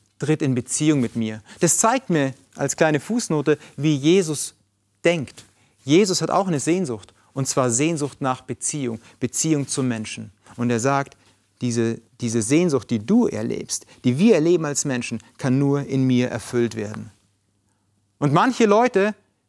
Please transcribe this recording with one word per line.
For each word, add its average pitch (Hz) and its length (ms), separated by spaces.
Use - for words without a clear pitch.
tritt 147 220
in 131 140
Beziehung 151 460
mit 117 140
mir. 110 260
Das - 180
zeigt 240 320
mir 139 240
als 139 200
kleine 156 240
Fußnote, 156 580
wie 151 200
Jesus 156 600
denkt. 170 400
Jesus 180 380
hat 165 100
auch 190 160
eine 156 120
Sehnsucht, 147 540
und 135 140
zwar 127 220
Sehnsucht 143 500
nach 131 220
Beziehung, 120 580
Beziehung 143 480
zum 131 200
Menschen. 113 440
Und 120 140
er 117 100
sagt, 139 360
diese, 117 400
diese 117 220
Sehnsucht, 139 480
die 117 100
du 202 280
erlebst, - 580
die 127 140
wir 208 180
erleben 160 300
als 143 200
Menschen, 120 360
kann 131 220
nur 139 260
in 135 180
mir 127 260
erfüllt 120 460
werden. 107 360
Und 143 140
manche 226 320
Leute, 208 480